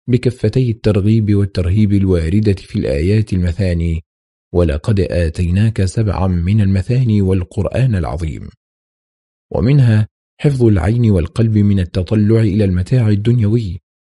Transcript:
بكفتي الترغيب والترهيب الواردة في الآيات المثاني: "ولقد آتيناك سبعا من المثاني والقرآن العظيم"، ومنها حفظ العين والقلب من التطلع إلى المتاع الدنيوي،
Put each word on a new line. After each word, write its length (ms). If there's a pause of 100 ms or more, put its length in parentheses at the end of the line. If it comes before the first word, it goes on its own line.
بكفتي 600
الترغيب 640
والترهيب 580
الواردة 600
في 260
الآيات 540
المثاني: 680 (520)
"ولقد 460
آتيناك 840
سبعا 420
من 340
المثاني 600
والقرآن 760
العظيم"، 540 (1040)
ومنها 560 (340)
حفظ 220
العين 480
والقلب 460
من 220
التطلع 600
إلى 220
المتاع 460
الدنيوي، 720 (360)